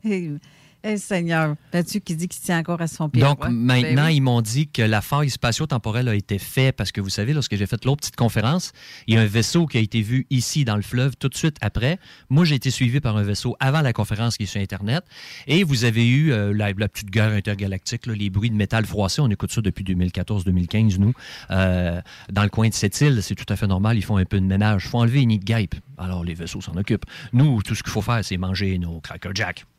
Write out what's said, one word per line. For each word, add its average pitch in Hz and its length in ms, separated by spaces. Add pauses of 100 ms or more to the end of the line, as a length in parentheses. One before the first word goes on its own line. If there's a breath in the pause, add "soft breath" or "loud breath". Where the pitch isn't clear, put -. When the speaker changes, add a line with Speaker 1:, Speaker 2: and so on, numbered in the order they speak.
Speaker 1:
Eh, 185 240 (520 soft breath)
eh, 214 160
Seigneur, 165 580 (180)
là-dessus 175 260
qui 170 160
dit 170 140
qu'il - 120
tient 175 180
encore 170 220
à 165 60
son 156 220
pied 117 120
Speaker 2:
Donc, 139 180
Speaker 1:
droit. 120 100
Speaker 2:
maintenant, 123 540
Speaker 1:
Ben - 20
oui. 160 100
Speaker 2:
ils 139 60
m'ont 123 200
dit 123 280
que - 120
la 110 200
faille 143 280
spatio-temporelle 120 800
a 110 80
été 101 240
faite - 380
parce 101 160
que, 104 80
vous 98 80
savez, 110 240
lorsque 127 240
j'ai 101 80
fait 107 180
l'autre 139 160
petite - 160
conférence, 120 560 (340 loud breath)
il 110 100
y - 20
a 113 40
un 110 40
vaisseau 113 400
qui 139 120
a 110 40
été 110 200
vu 123 280
ici, 135 340
dans 110 140
le 101 40
fleuve, 123 380
tout 139 80
de - 80
suite 160 240
après. 120 400 (300 loud breath)
Moi, 156 160
j'ai 151 100
été 127 160
suivi 127 300
par 107 160
un 104 60
vaisseau 104 360
avant 139 220
la 127 100
conférence 110 460
qui 107 60
est - 20
sur 101 160
Internet. 101 420 (440 loud breath)
Et 170 180
vous 127 180
avez 117 240
eu, 147 240
euh, 101 220
la, 104 180
la 101 160
petite 101 220
guerre 107 240
intergalactique, 101 720
là, 113 80
les 101 160
bruits 101 200
de 107 60
métal 104 300
froissé. 95 340
On 139 100
écoute 98 220
ça - 80
depuis 98 240
deux 92 120
mille 90 180
quatorze, 95 320
deux 95 80
mille 87 160
quinze, 107 280
nous. 101 140 (400 loud breath)
Euh, 90 480 (320 loud breath)
dans 101 120
le 101 60
coin 110 200
de 98 40
cette - 280
île, 139 200
c'est 95 140
tout - 160
à 98 60
fait 104 100
normal. 101 300
Ils 92 80
font 107 100
un 92 80
peu 98 160
de 92 60
ménage. 98 420
Faut 120 120
enlever 117 200
les 131 60
nids 110 140
de 92 40
guêpes. 110 320 (220)
Alors, 90 260
les 85 120
vaisseaux 85 260
s'en 82 160
occupent. 101 280 (280 loud breath)
Nous, 127 300
tout 110 120
ce - 80
qu'il - 80
faut 107 100
faire, 113 220
c'est 92 140
manger 92 400
nos 82 240
Cracker - 320
Jack. 92 320 (140)